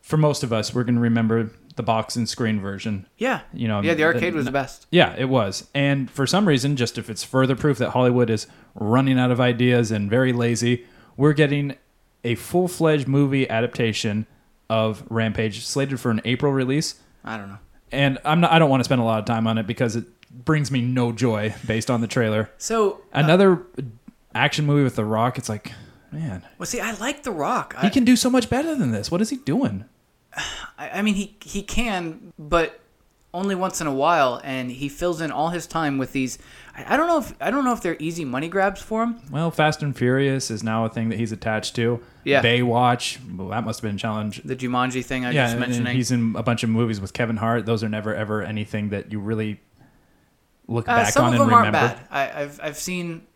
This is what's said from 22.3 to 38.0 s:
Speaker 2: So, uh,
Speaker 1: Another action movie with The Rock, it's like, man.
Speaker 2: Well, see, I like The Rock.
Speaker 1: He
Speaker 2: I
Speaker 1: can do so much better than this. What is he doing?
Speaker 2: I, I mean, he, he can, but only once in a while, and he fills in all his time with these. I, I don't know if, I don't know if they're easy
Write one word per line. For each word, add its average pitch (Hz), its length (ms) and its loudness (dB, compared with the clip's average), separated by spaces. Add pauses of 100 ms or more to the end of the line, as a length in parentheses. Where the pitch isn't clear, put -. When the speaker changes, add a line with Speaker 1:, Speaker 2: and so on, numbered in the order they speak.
Speaker 2:
So, 220 380 0 (180)
uh, 143 100 0
Speaker 1:
Another 180 400 6 (720)
action 147 300 2
movie 143 180 4
with 123 140 0
The 110 80 0
Rock, 110 320 0
it's - 120 -8
like, 104 220 -8 (400)
man. 143 320 -8 (140)
Speaker 2:
Well, - 100 -10
see, 240 140 -6
I 226 120 -4
like 277 300 -6
The 247 80 -6
Rock. 175 480 -4
Speaker 1:
He 190 80 2
Speaker 2:
I - 20 4
Speaker 1:
can 254 160 2
do 247 120 8
so 254 120 0
much 247 200 2
better 302 260 -2
than 156 160 0
this. 101 200 -4
What 180 100 0
is 220 80 0
he 269 80 -6
doing? 131 480 -2 (920)
Speaker 2:
I, - 160 -12
I 196 80 -4
mean, 208 140 2
he, 196 280 -6
he 202 180 -8
can, 180 760 -4
but 160 400 0 (540)
only 190 220 -2
once 180 260 -4
in 156 60 -2
a 139 60 -2
while, 135 520 2
and 131 260 -6
he 131 160 -6
fills 170 320 -4
in 160 120 -4
all 151 180 -2
his 170 180 -6
time 151 300 -2
with 131 160 -4
these. 131 240 -4 (360)
I, - 200 -4
I 262 40 4
don't 330 100 2
know 330 100 2
if, 233 240 -4
I 175 100 -2
don't 269 140 0
know 247 80 2
if - 80 -4
they're 170 180 -2
easy 165 240 -6